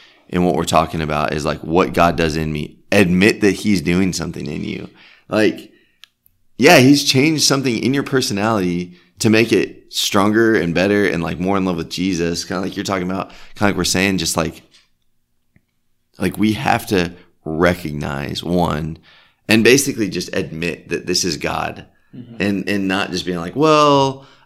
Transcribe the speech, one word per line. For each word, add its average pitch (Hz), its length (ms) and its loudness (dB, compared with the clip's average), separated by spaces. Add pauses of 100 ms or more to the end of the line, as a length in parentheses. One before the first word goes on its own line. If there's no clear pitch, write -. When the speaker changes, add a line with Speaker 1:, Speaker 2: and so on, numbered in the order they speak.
(280)
Speaker 1:
in 90 160 0
what 87 120 2
we're 82 80 -2
talking 82 360 0
about 76 320 -2
is, 73 120 -4
like, - 160 -4
what 80 340 0
God 85 220 4
does 80 200 0
in 78 160 -4
me. - 280 -8 (100)
Admit 95 520 4
that 101 100 4
he's 98 280 0
doing 87 320 0
something 80 340 -8
in 80 180 -8
you. - 260 -10 (380)
Like, - 440 -2 (880)
yeah, 151 200 8
he's 139 260 6
changed 143 400 2
something 135 380 0
in 123 120 2
your 139 80 -2
personality 98 960 -2 (240)
to 117 100 4
make 113 220 4
it - 400 -2
stronger 107 640 2
and 85 180 0
better 101 320 2
and, 85 160 -2
like, 82 160 -6
more 95 180 0
in 95 80 0
love 92 120 -2
with 80 140 -8
Jesus. 85 540 -2
Kinda 92 160 -6
like 95 160 -6
you're 98 80 -4
talking 92 240 -4
about, 92 200 -6 (260)
kinda 104 160 0
like 90 60 -2
we're 87 80 0
saying, 95 340 0
just, 85 180 -4
like, 82 260 -4 (1600)
like, 92 180 -4
we 107 180 2
have 117 340 -2
to 87 240 0 (320)
recognize, 78 1000 -2
one, 82 560 -2 (500)
and 110 160 4
basically 120 440 2
just 87 260 -8
admit 80 540 -6
that - 180 -6
this 90 180 -2
is 82 120 -2
God. 78 500 -6 (280)
Speaker 2:
Mm-hmm. 120 260 -18
Speaker 1:
And, 98 280 -2
and 98 200 -2
not 95 220 -2
just 90 160 -6
being 87 120 -4
like, 87 180 -8
"Well, 143 680 2 (200)